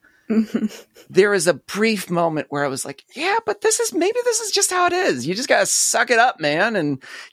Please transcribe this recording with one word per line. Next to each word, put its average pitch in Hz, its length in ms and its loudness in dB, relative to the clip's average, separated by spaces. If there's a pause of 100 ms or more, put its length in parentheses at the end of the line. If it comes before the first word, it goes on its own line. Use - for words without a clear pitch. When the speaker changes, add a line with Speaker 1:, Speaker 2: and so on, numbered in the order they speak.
(300)
Speaker 1:
Mm-hmm. 220 360 0 (440)
Speaker 2:
There 185 200 4
was 185 160 2
a 175 80 4
brief 202 560 -2
moment 165 380 0
where 143 160 -2
I 143 40 0
was 131 160 -6
like, 143 200 -12 (100)
"Yeah, 370 220 -2 (100)
but - 140 -4
this 427 180 2
is, 453 140 -2
maybe 403 320 0
this 466 160 2
is 427 100 -6
just 392 200 0
how 359 160 2
it 349 80 0
is. 277 320 0
You 175 80 -2
just 247 160 -4
gotta 208 160 2
suck - 440 0
it 233 80 4
up, - 220 2
man." 160 360 2
And, 147 240 0 (320)